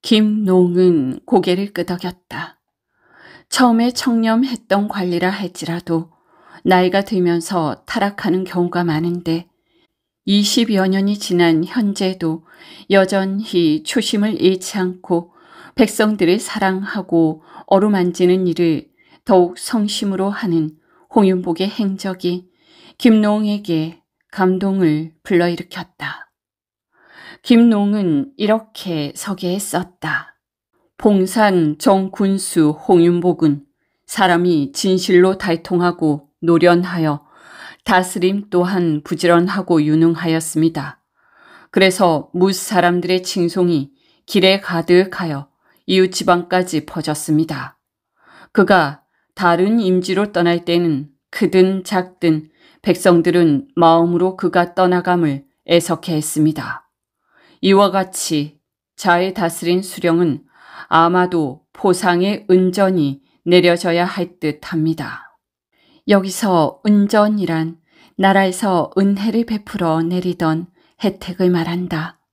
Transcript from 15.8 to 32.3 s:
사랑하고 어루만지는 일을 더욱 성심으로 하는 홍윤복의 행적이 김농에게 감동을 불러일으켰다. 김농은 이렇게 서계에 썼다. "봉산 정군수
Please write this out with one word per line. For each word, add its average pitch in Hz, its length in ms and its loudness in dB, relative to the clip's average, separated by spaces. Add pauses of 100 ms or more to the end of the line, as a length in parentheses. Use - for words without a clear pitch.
사랑하고 190 1040 -2 (240)
어루만지는 185 800 2
일을 165 420 -2 (360)
더욱 180 340 2
성심으로 202 720 -4
하는 165 480 -4 (380)
홍윤복의 185 540 2
행적이 185 800 -6 (480)
김농에게 208 1080 0 (260)
감동을 185 840 0 (100)
불러일으켰다. - 1040 -4 (1120)
김농은 202 960 2
이렇게 190 800 -4
서계에 185 440 -6
썼다. - 800 -8 (600)
"봉산 185 800 2
정군수 190 960 0